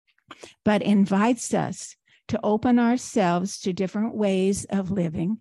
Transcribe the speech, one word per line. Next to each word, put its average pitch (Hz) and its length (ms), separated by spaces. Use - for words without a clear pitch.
but 208 160
invites 202 720
us - 420
to - 160
open 226 340
ourselves 202 840
to 190 120
different 208 420
ways 190 520
of 190 240
living 180 500